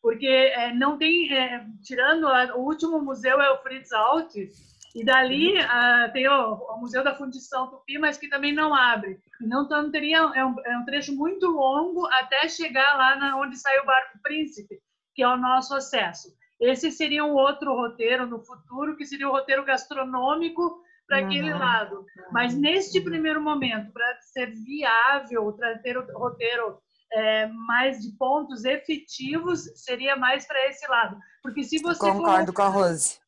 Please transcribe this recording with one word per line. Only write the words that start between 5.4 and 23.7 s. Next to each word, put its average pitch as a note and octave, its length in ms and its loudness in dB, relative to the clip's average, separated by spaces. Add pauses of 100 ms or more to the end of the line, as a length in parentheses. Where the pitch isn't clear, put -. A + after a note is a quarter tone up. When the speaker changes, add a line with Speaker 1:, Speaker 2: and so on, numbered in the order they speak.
Speaker 2:
Uhum. E4+ 160 2
Speaker 1:
ah, A#3+ 440 4
tem C4 140 2
o, B3 280 2
o A3 240 -12
Museu A#3+ 240 -4
da C#4 120 0
Fundição C4 520 -8
Tupi, C#4 300 -12
mas D4+ 200 0
que D4 120 -14
também C#4+ 240 -2
não D4+ 220 2
abre. A3 440 2 (220)
Então, B3+ 260 -2
não D4 240 0
teria, D4+ 260 0 (180)
é C4 100 2
um, B3+ 100 -2 (100)
é A#3+ 120 -2
um A#3+ 80 -6
trecho C#4 300 -4
muito F#4 320 -2
longo D#4 600 0
até B3+ 400 0
chegar D4 480 0
lá C4+ 200 4
na, C#4 220 -2
onde C4+ 200 -4
sai C4+ 220 2
o C#4 60 -2
Barco C4 360 2
Príncipe, D4 540 -6 (400)
que C4 80 0
é B3 40 4
o B3+ 100 4
nosso C4 360 0
acesso. B3 540 -4 (320)
Esse B3+ 320 2
seria D4+ 340 -2
um D4 80 0
outro C#4 400 2
roteiro A#3+ 540 -2
no A#3 160 -10
futuro, C4+ 520 -10
que D4 100 -12
seria C#4 220 -8
o C4+ 40 0
roteiro C4+ 340 0
gastronômico C#4 1120 -2 (280)
pra C#4 120 2
aquele F#3+ 340 -2
Speaker 2:
Uhum. - 60 -4
Speaker 1:
lado. A3+ 460 0 (260)
Mas B3 240 0
neste F#4 440 2
Speaker 2:
Uhum. F#4+ 60 -4
Speaker 1:
primeiro D#4 360 -2
momento, B3+ 500 -4